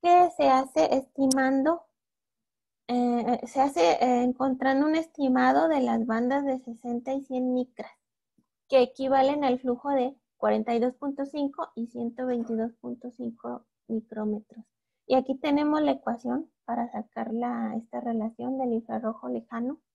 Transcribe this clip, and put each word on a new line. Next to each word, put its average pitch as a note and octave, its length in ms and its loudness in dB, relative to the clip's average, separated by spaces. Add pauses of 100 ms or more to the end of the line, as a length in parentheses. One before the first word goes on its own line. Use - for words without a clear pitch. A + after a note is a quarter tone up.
que F4 360 6
se C#4 120 4
hace C4 460 2
estimando, C4+ 880 2 (1040)
eh, A#3+ 560 0
eh, - 60 -12
se C#4 120 -2
hace, E4 340 4
eh, B3 280 2
encontrando C4 640 2
un D#4 80 2
estimado C#4 720 2
de D4+ 140 2
las A#3 260 0
bandas B3 380 0
de C4 160 -2
sesenta A#3+ 540 -8
y C4+ 100 -6
cien B3+ 280 -2
micras, B3+ 380 -4 (800)
que C4 120 6
equivalen C4+ 640 2
al B3+ 160 2
flujo B3+ 320 -4
de C4+ 260 0 (200)
cuarenta G#3+ 360 0
y A#3 60 2
dos B3 160 0
punto C#4 320 -6
cinco C#4+ 480 -6
y A#3 140 -8
ciento A#3+ 380 -8
veintidós A#3 480 -4
punto B3 360 -12
cinco A#3+ 560 -10 (220)
micrómetros. G#3+ 760 -6 (420)
Y C4 80 0
aquí C4 220 0
tenemos D4 440 0
la C#4+ 120 2
ecuación B3+ 600 -6 (120)
para A#3+ 280 -4
sacar A3+ 400 -8
la, A#3 440 -4
esta A#3 240 -8
relación A#3 580 -4
del B3 160 -2
infrarrojo A3+ 540 -6
lejano. A#3+ 520 -6 (140)